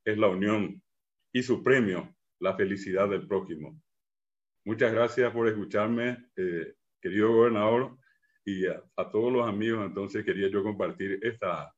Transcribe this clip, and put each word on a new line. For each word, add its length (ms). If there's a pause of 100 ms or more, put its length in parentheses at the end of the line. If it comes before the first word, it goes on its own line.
es 140
la 100
unión 540 (500)
y 120
su 180
premio, 540 (240)
la 160
felicidad 540
del 180
prójimo. 520 (880)
Muchas 260
gracias 420
por 140
escucharme, 880
eh, 380 (260)
querido 320
gobernador, 680 (480)
y 220
a, 160 (140)
a 120
todos 220
los 160
amigos. 380
Entonces 400
quería 240
yo 140
compartir 580
esta 560